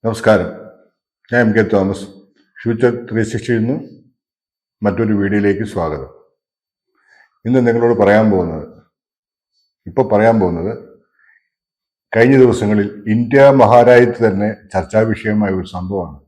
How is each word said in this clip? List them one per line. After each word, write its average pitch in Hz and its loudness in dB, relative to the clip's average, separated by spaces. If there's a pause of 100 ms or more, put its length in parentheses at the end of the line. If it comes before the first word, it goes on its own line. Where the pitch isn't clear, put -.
നമസ്കാരം, 107 0 (800)
ഞാൻ 120 0
എം 110 2
കെ 110 2
തോമസ്. 98 -2 (560)
ഫ്യൂച്ചർ 117 -2 (160)
ത്രീ 110 -4
സിക്സ്റ്റിയിൽ 117 -4
നിന്ന് 120 -4 (1080)
മറ്റൊരു 107 -2
വീഡിയോയിലേക്ക് 101 -2
സ്വാഗതം. 78 -8 (1400)
ഇന്ന് 127 2
നിങ്ങളോട് 117 2
പറയാൻ 104 4
പോകുന്നത്, 82 -4 (1200)
ഇപ്പൊ 131 -2 (100)
പറയാൻ 110 4
പോകുന്നത് 87 -4 (1500)
കഴിഞ്ഞ 123 4
ദിവസങ്ങളിൽ 104 0 (260)
ഇന്ത്യ 120 2 (160)
മഹാരാജ്യത്ത് 120 4
തന്നെ 104 -2 (240)
ചർച്ചാ 95 -2
വിഷയമായ 107 -4
ഒരു 87 -10
സംഭവമാണ്. 90 -10